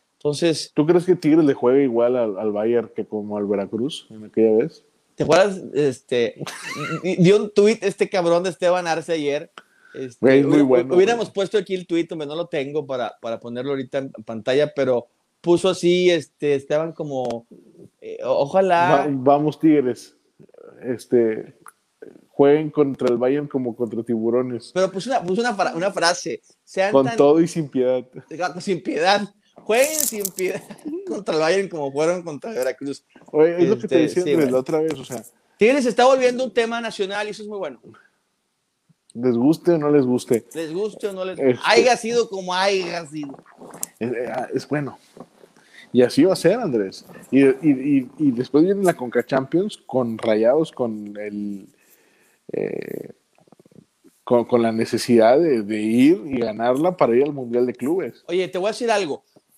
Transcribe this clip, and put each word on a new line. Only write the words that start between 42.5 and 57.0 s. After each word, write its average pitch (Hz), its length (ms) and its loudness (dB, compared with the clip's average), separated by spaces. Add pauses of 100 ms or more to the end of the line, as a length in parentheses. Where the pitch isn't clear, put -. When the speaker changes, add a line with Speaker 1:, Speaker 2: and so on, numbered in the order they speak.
Speaker 1:
haya 185 520 -2
sido. 143 300 -12 (640)
Speaker 2:
Es, 123 140 -4
eh, 117 200 -6
ah, 123 220 -8
es 127 120 -6
bueno. 143 320 -6 (920)
Y 123 100 6
así 123 220 4
va 190 80 4
a 175 40 -2
ser, 196 220 2
Andrés. 117 460 -4 (260)
Y, 135 140 6
y, 135 60 6 (120)
y, 135 560 0
y 147 120 2
después 127 340 2
viene 196 180 0
la 175 140 2
Conca 123 300 -2
Champions 165 500 -2
con 120 400 -4
Rayados, 117 560 2
con 107 460 -8
el, 104 480 -10 (880)
eh, 50 580 -8 (1120)
con, 123 200 2
con 117 180 2
la 117 100 0
necesidad 113 680 2
de, 147 240 2
de 107 200 -4
ir 127 440 4
y 135 120 -6
ganarla 120 580 -2
para 120 200 2